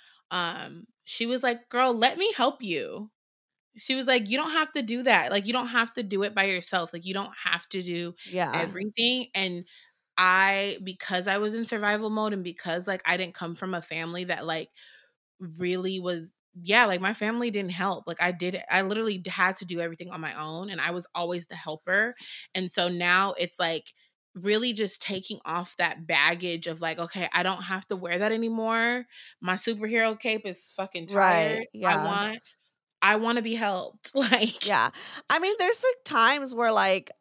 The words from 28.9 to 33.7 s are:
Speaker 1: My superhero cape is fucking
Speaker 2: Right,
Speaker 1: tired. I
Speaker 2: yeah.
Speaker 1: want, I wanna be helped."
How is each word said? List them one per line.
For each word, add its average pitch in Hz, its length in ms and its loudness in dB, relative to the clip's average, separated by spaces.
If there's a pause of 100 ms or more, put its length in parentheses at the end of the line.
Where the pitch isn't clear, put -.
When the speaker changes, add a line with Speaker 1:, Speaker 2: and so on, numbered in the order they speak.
Speaker 1:
My 185 140 0
superhero 220 640 0
cape 220 260 -2
is - 260 -8
fucking 180 360 -8
Speaker 2:
Right, 180 500 4
Speaker 1:
tired. 220 80 -8 (200)
I 170 100 4
Speaker 2:
yeah. - 20 2
Speaker 1:
want, 202 420 -2 (640)
I 208 140 6
wanna 226 260 2
be 226 140 -2
helped." 202 580 -4